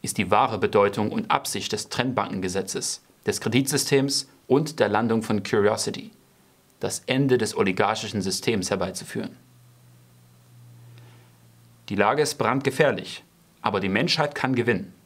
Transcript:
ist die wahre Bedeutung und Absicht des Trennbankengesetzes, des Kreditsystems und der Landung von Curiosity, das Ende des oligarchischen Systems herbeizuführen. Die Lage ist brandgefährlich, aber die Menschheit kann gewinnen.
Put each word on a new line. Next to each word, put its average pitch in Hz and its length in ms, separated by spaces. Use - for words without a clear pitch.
ist - 160
die 95 140
wahre 110 280
Bedeutung 101 520
und 113 180
Absicht - 440
des - 160
Trennbankengesetzes, 95 1120
des 101 160
Kreditsystems 135 880
und 151 320
der 107 80
Landung 110 360
von 104 200
Curiosity, - 680
das - 260
Ende 131 320
des 110 160
oligarchischen 101 680
Systems 95 480
herbeizuführen. - 680
Die 101 60
Lage 110 260
ist - 140
brandgefährlich, 127 920
aber 104 200
die 95 80
Menschheit 147 460
kann 131 200
gewinnen. 113 380